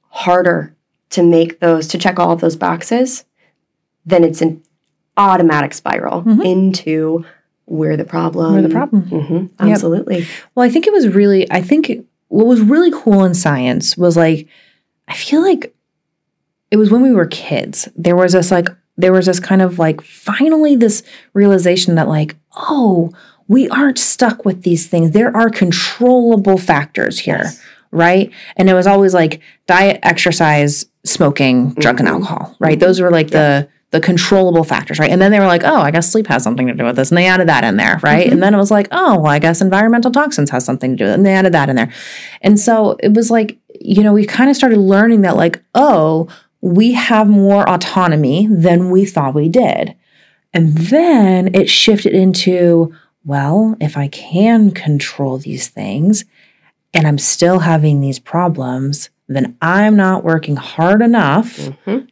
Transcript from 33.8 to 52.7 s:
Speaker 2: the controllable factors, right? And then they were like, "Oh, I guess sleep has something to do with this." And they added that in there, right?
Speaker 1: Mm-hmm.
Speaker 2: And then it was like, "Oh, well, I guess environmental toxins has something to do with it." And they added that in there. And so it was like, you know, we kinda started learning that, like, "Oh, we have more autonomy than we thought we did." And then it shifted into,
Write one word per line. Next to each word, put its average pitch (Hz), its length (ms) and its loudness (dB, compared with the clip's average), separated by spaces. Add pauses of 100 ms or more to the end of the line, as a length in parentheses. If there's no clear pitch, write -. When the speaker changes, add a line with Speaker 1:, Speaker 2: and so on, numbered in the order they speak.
Speaker 2:
the 160 100 0
controllable 175 640 2
factors, 151 340 -6
right? 156 100 0
And 180 120 2
then 196 100 4
they 208 80 2
were 196 80 4
like, 175 160 2
"Oh, 311 140 2
I 151 140 0
guess 165 200 -2
sleep 220 160 0
has 123 160 -2
something 123 240 -2
to 120 60 -4
do 131 100 -6
with 120 140 -4
this." 135 120 -2
And 170 80 2
they 180 100 2
added 185 200 2
that 131 160 2
in 104 140 0
there, 104 260 0
right? 156 220 2
Speaker 1:
Mm-hmm. - 80 2
Speaker 2:
And 175 100 2
then 202 100 2
it 208 40 2
was 202 120 2
like, 208 220 0
"Oh, 320 280 0
well, 151 120 2
I 147 80 2
guess 165 220 0
environmental 226 500 2
toxins 285 380 -2
has 127 160 -4
something 131 260 -6
to 123 60 -4
do 120 80 -4
with 101 60 0
it." 90 80 0
And 196 60 4
they 196 80 4
added 190 200 2
that 143 160 0
in 131 80 -2
there. 113 120 -2 (520)
And 208 180 4
so 220 420 0
it 208 120 2
was 233 180 0
like, 220 260 -2 (220)
you 202 240 0
know, 208 80 4
we 208 140 2
kinda 262 300 2
started 233 240 2
learning 202 420 4
that, 175 160 0
like, 165 260 -2 (100)
"Oh, 165 540 2 (320)
we 196 320 2
have 233 380 0
more 202 400 4
autonomy 175 840 0
than 180 400 2
we 190 140 2
thought 143 280 -4
we 151 140 0
did." - 480 -2 (580)
And 160 240 2
then 190 800 2
it 190 140 2
shifted - 440 0
into, 175 800 2 (300)